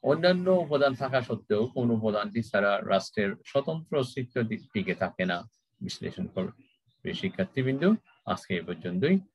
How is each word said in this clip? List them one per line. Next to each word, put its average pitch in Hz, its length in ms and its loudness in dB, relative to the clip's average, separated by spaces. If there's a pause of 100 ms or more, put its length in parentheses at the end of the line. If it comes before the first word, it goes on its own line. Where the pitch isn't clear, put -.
অন্যান্য 180 480 2
উপাদান 143 440 4
থাকা 127 280 0
সত্ত্বেও 107 440 -2
কোন 127 240 0
উপাদানটি 107 520 0
ছাড়া 101 420 2
রাষ্ট্রের 98 500 0 (120)
স্বতন্ত্র 160 520 -2
অস্তিত্ব 127 440 -2
টি-, 107 300 -4
টিকে 92 220 -2
থাকে 92 300 -2
না, 87 240 -2 (320)
বিশ্লেষণ 92 460 -8
করো। 95 220 -4 (520)
প্রিয় 90 140 -6
শিক্ষার্থীবৃন্দ, 135 800 0 (340)
আজকে - 280 -4
এই 87 60 -2
পর্যন্তই। 90 580 0 (160)